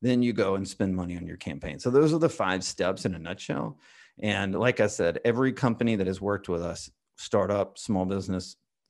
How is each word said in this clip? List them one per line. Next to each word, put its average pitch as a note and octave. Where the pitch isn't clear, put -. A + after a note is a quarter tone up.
then B2
you A#2+
go G2
and G2
spend F#2+
money F2
on E2+
your E2+
campaign. D2+
So B2
those D3+
are E3
the D#3+
five F#2
steps F#2
in F#2
a -
nutshell. F#2
And G2
like A#2+
I G#2+
said, E2+
every A#2+
company A#2
that F#2+
has F#2+
worked G2+
with E2+
us, E2
startup, G2+
small F#2+
business, F#2